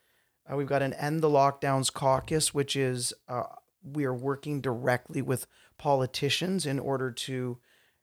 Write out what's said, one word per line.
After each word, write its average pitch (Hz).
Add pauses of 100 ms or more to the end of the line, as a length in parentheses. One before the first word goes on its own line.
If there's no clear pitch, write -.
(500)
Uh, 139
we've 143
got 139
an 135
End 151
the 156
Lockdowns 139
caucus, 139
which 143
is, 127 (160)
uh, 123 (380)
we 139
are 131
working 135
directly 127
with 127 (320)
politicians 143
in 139
order 131
to, 127 (440)